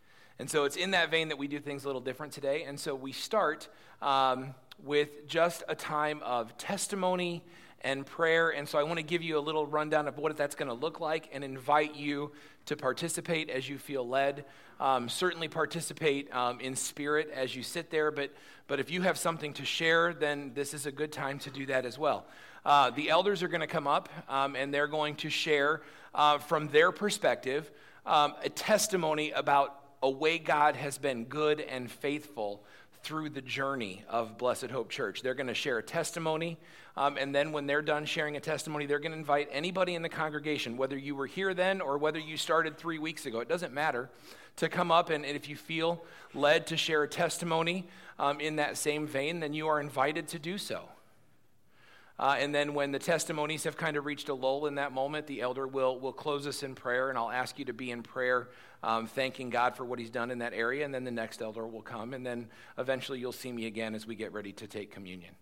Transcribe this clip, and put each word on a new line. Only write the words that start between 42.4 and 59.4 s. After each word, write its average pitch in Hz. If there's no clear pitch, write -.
three 165
weeks -
ago, 117
it 123
doesn't 165
matter, 135
to 160
come 170
up, 170
and, 151
and 143
if 147
you 147
feel 165
led 151
to 165
share 156
a 143
testimony, 170
um, 147
in 156
that 147
same 151
vein, 147
then 151
you 156
are 151
invited 147
to 170
do 170
so. -
Uh, 135
and 143
then 147
when 143
the 139
testimonies 156
have 156
kind 156
of 143
reached 147
a 143
lull 135
in 143
that 143
moment, 143
the 135
elder 127
will, 131
will 127
close 143
us 139
in 135
prayer, 131
and 131
I'll 117
ask 127
you 135
to 127
be 123
in 120
prayer, 123
um, 113
thanking 131